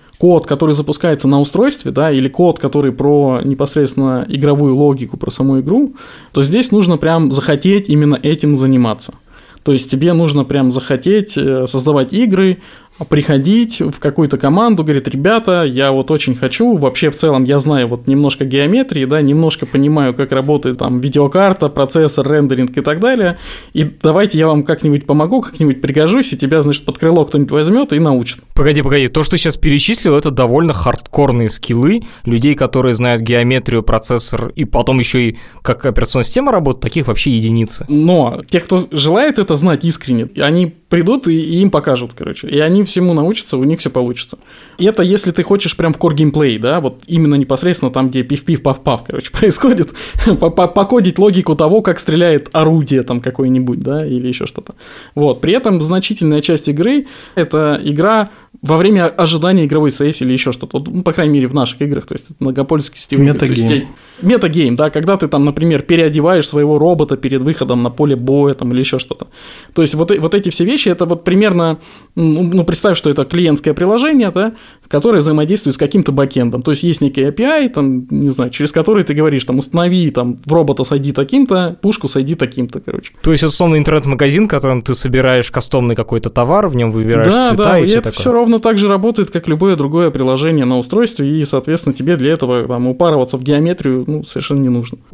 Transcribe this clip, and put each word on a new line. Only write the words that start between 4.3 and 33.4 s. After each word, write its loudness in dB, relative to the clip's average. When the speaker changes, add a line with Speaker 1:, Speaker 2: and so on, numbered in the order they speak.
Speaker 1:
логику, 0
про -6
саму 0
игру, 0
то 0
здесь 0
нужно 4
прям 2
захотеть 0
именно 2
этим 0
заниматься. 0
То 0
есть 0
тебе 0
нужно 2
прям 0
захотеть, -2
э, 0
создавать 0
игры, 2
приходить 0
в -4
какую-то 0
команду, 2
говорит: -2
«Ребята, 0
я 0
вот 0
очень 0
хочу, 0
вообще 0
в -2
целом 2
я 2
знаю 0
вот -6
немножко 0
геометрии, 0
да, 0
немножко 0
понимаю, 0
как -4
работает -2
там -2
видеокарта, 0
процессор, 0
рендеринг 0
и 0
так -2
далее, 0
и 0
давайте 0
я 2
вам 2
как-нибудь 0
помогу, 2
как-нибудь -2
пригожусь, 0
и -6
тебя, 0
значит, -2
под -8
крыло 2
кто-нибудь 0
возьмет 0
и 0
научит». 0
Speaker 2:
Погоди, 4
погоди, 2
то, 0
что -2
ты 2
сейчас 0
перечислил, 2
это 0
довольно 2
хардкорные 0
скиллы 0
людей, 2
которые 0
знают 0
геометрию, 0